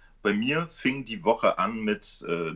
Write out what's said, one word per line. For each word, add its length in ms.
bei 100
mir 360
fing 360
die 200
Woche 340
an 220
mit, 480
äh, 280